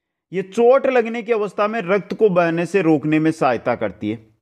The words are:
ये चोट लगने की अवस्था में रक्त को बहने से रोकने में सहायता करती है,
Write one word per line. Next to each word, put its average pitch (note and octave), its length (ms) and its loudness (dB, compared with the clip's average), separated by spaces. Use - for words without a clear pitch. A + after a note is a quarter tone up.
ये F#3 120 -6
चोट A#3 420 2
लगने A#3 360 0
की G#3+ 100 -2
अवस्था G#3 360 -2
में A3+ 140 -6
रक्त F#3 320 -2
को G#3+ 160 2
बहने E3+ 360 0
से G3 160 0
रोकने D#3 360 2
में D#3 140 0
सहायता B2+ 440 -2
करती G#2 340 -6
है, A2+ 80 -6